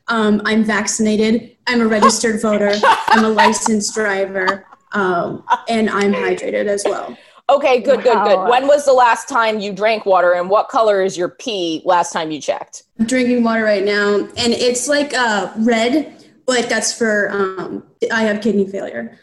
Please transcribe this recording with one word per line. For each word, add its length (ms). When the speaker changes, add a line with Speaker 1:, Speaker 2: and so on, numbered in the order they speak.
Speaker 1:
Um, 360
I'm 180
vaccinated. 920
I'm 140
a 60
registered 540
voter. 380
Speaker 2:
<laughs> 40
Speaker 1:
I'm 180
a 40
licensed 680
driver. 720
Um, 520
and 200
I'm 240
hydrated 540
as 180
well. 320
Speaker 2:
Okay, 300
good, 240
good, 80
good. 140
Speaker 3:
Wow. 100
Speaker 2:
When 180
was 160
the 80
last 380
time 320
you 100
drank 340
water, 280
and 160
what 180
color 340
is 160
your 120
pee 560
last 260
time 180
you 120
checked? 420
Speaker 1:
I'm 60
drinking 360
water 220
right 220
now, 300
and 360
it's, 380
like, 240
uh, 460
red, 680
but 220
that's 240
for, 400
um, 540
I 120
have 180
kidney 260
failure. 560